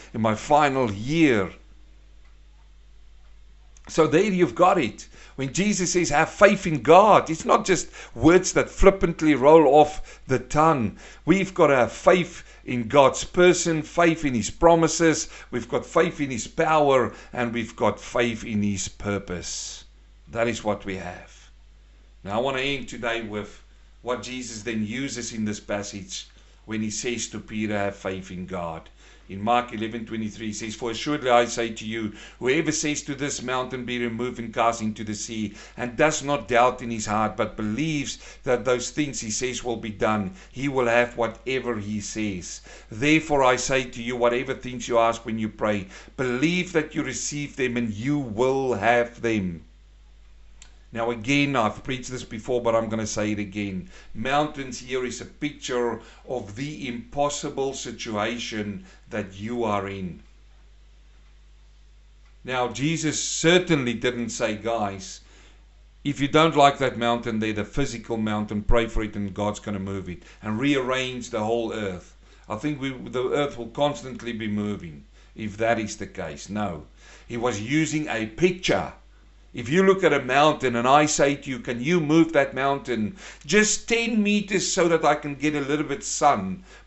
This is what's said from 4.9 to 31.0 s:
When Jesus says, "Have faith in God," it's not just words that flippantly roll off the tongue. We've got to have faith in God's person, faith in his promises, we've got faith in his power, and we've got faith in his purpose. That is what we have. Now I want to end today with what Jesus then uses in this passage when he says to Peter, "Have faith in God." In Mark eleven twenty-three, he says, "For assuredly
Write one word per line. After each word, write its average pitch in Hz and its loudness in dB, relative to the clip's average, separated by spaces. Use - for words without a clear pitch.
When 135 -6
Jesus 185 0
says, 170 2
"Have 151 4
faith 202 6
in 151 -2
God," 170 8
it's 160 -6
not 226 4
just - 0
words 165 6
that 135 2
flippantly 170 4
roll 147 8
off 147 4
the 127 2
tongue. 147 0
We've 190 2
got 160 6
to 139 6
have 117 2
faith - 2
in 120 -4
God's 135 6
person, 175 4
faith 170 2
in 131 0
his 104 0
promises, 165 4
we've 120 -6
got 127 -2
faith 175 0
in 139 -2
his 117 -6
power, 143 4
and 117 -2
we've 113 -6
got 104 0
faith 120 -2
in 107 -2
his 101 -2
purpose. - -8
That 117 0
is 113 -4
what 101 -4
we 95 -6
have. - -14
Now 101 -4
I 120 0
want 135 -2
to 131 -4
end 135 -4
today 117 -6
with 104 -10
what 117 -6
Jesus 117 -10
then 110 -4
uses 120 -8
in 110 -4
this 104 -6
passage - -10
when 110 -6
he 110 -4
says 117 -6
to 110 -10
Peter, 107 -4
"Have 101 -2
faith 95 -8
in 90 -10
God." 85 -8
In 98 -12
Mark 120 0
eleven 110 -8
twenty-three, 107 -8
he 104 -8
says, 110 -8
"For 117 -6
assuredly 131 -2